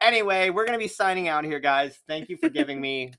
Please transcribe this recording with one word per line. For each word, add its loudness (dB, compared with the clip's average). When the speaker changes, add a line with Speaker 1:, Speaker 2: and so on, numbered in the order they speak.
Speaker 1:
anyway, 4
we're 0
gonna 0
be -4
signing 0
out 0
here, -4
guys. 2
Thank -6
you -10
for -2
giving -2
Speaker 2:
<laughs> -
Speaker 1:
me -6